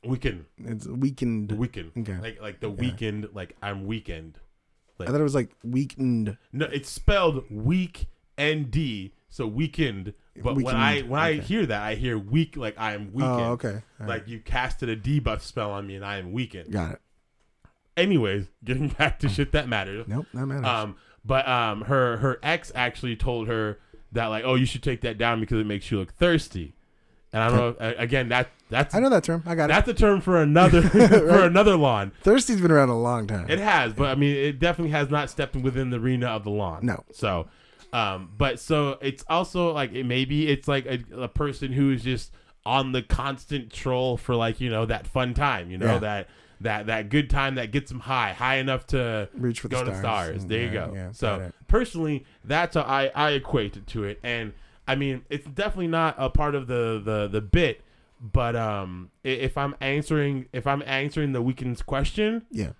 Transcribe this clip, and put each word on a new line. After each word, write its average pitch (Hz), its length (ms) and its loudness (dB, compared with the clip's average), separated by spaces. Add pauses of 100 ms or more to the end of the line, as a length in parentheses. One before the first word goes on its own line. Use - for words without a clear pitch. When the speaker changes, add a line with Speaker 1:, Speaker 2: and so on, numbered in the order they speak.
Speaker 1:
Weeknd. 120 360 -4 (180)
Speaker 2:
It's 110 280 -10
Weeknd. 120 600 -4
Speaker 1:
The 104 60 -4
Weeknd. 104 480 -6
Speaker 2:
Okay. 98 180 -8
Speaker 1:
Like, 110 220 -12
like 101 180 -12
the 113 80 -6
Speaker 2:
Yeah. 101 80 -8
Speaker 1:
Weeknd, 107 580 -6
like, 95 280 -14
I'm 98 260 -8
Weeknd. 82 460 -10 (640)
Like, 90 100 -8
Speaker 2:
I 120 40 -2
thought 147 100 2
it - 20 4
was, 139 100 0
like, 127 220 -2 (100)
Weeknd. 123 720 -2 (160)
Speaker 1:
No, 143 140 -4
it's 139 240 -8
spelled 175 600 2
weak 156 560 -2 (300)
N 151 280 0
D, 110 500 -4 (160)
so 123 160 -6
weekend. 110 680 -2 (300)
But 123 140 0
when 127 200 0
I, 143 200 4
Speaker 2:
Weekend. 131 140 -6
Speaker 1:
when 143 120 0
I 165 80 2
Speaker 2:
Okay. 151 100 -2
Speaker 1:
hear 196 240 0
that, 104 180 -2
I 110 120 -4
hear 117 240 -2
weak, 131 400 0
like, 113 180 -6
I 110 160 -4
am 104 220 -10
weakened. 127 260 0
Speaker 2:
Oh, 117 120 0
okay. 110 280 -4 (180)
All 107 80 -10
Speaker 1:
Like, 113 180 -6
Speaker 2:
right. 107 40 -16
Speaker 1:
you 113 120 -12
casted 127 500 -2
a 110 60 -2
debuff 117 440 -2
spell 104 300 -8
on 101 160 -8
me, 98 100 -12
and 98 80 -12
I 101 140 -6
am 92 140 -10
weakened. 101 380 -8
Speaker 2:
Got 82 220 -4
it. - 80 -14 (960)
Speaker 1:
Anyways, 120 520 2 (140)
getting 127 260 -2
<laughs> - 100 -6
back 151 220 2
to 147 80 2
shit 139 240 0
that 147 160 0
matters. 104 380 -4
Speaker 2:
Nope, 123 280 -4
that 127 120 -4
matters. 135 200 -4
Speaker 1:
Um, 110 300 -2 (280)
but, 131 240 0
um, 113 340 0
her, 123 360 2
her 127 240 0
ex 165 320 -2
actually 123 420 -4
told 117 320 -2
her 110 300 -2 (340)
that, 113 140 -2
like, 110 180 -4
"Oh, 127 100 2
you 127 120 4
should 120 160 -6
take 123 180 -2
that 120 180 -4
down 117 220 2
because 110 180 0
it 107 80 0
makes 101 240 -6
you 107 80 0
look 95 140 -6
thirsty." 156 640 0 (580)
And 110 100 0
I 113 60 4
don't 123 100 6
Speaker 2:
Okay. 120 260 0
Speaker 1:
know, 110 60 0
if, 120 80 -6
a-, 120 40 -2
again, 123 260 0
that, 127 200 2 (200)
that's 139 260 0
Speaker 2:
I 214 60 4
know 269 100 4
that 190 140 4
term. 165 220 0
I 170 80 -2
got 160 100 2
it. 147 80 2
Speaker 1:
that's 196 160 4
a 226 60 0
term 202 260 6
for 180 220 4
another, 170 380 8
<laughs> 165 100 6
Speaker 2:
<laughs> 175 40 0
Right. 220 140 10
Speaker 1:
for 190 360 8
another 190 320 6
lawn. 113 360 2 (100)
Speaker 2:
Thirsty's 226 380 4
been 170 100 4
around 139 200 8
a 117 80 2
long 117 280 0
time. 98 220 -2
Speaker 1:
It 160 120 2
has, 156 340 2
but, 139 160 0
I 131 40 0
mean, 143 220 2
it 139 220 -2
definitely 170 340 0
has 143 180 0
not 147 200 0
stepped - 260 -4
within 131 340 -2
the 123 80 -2
arena 123 300 0
of 110 160 -4
the 104 60 -4
lawn. 98 340 -4
Speaker 2:
No. 117 180 -2 (100)
Speaker 1:
So, 90 360 -2 (440)
um, 95 440 -2
but 143 240 0
so 147 400 0
it's 139 280 -6
also, 170 440 0
like, 139 220 -2
it, 131 100 -4
maybe 135 440 0
it's, 139 200 0
like, 135 180 0
a, 127 140 -4 (220)
a 120 60 -6
person 139 440 -4
who 139 200 4
is 117 120 0
just 123 260 -4 (360)
on 131 260 2
the 127 100 0
constant 131 680 -4
troll 127 460 0
for, - 160 -2
like, 113 260 0
you 127 100 -2
know, 110 160 0
that 113 200 -4
fun 123 280 -2
time, 117 360 0
you 92 80 -8
know, 110 160 4
Speaker 2:
Yeah. 120 40 2
Speaker 1:
that, 104 300 -4 (340)
that, 107 240 -4
that 110 240 -2
good 143 180 2
time 135 280 2
that 117 140 -6
gets 139 220 -4
'em 127 80 -10
high, 120 320 -2
high 127 240 0
enough 135 320 -2
to 117 460 0
Speaker 2:
Reach 120 260 -2
for 110 80 -8
the 131 60 -6
Speaker 1:
go 127 100 0
to 117 140 -2
Speaker 2:
stars. 101 300 -2
Speaker 1:
stars. 92 180 -6
There 110 140 -2
you 120 80 -2
Speaker 2:
Yeah, 113 40 -4 (140)
Speaker 1:
go. 90 80 -8
Speaker 2:
yeah, 92 180 -8
Speaker 1:
So 107 260 -2
Speaker 2:
got - 100 -6
it. - 60 -14 (140)
Speaker 1:
personally, 165 560 2 (200)
that's 170 320 0
how 151 60 2
I, 135 320 2
I 147 180 2
equate 123 440 -2
it 101 120 -16
to 110 160 -4
it. 101 180 -6
And 117 320 -6 (340)
I 135 60 0
mean, 135 340 -2
it's 147 180 -8
definitely 185 420 -4
not 165 280 0
a 131 140 -2
part 147 240 2
of 131 120 -4
the, 113 380 -2
the, 104 260 0
the 107 120 0
bit, 143 400 2 (380)
but, 120 360 -2
um, 98 540 -4 (140)
i-, 135 40 -4
if 131 300 -2
I'm 139 240 -4
answering, 143 720 0
if 127 140 -6
I'm 139 200 0
answering 139 460 -2
the 123 100 0
Weeknd's 123 400 -2
question, 214 680 -2
Speaker 2:
Yeah. 98 300 -4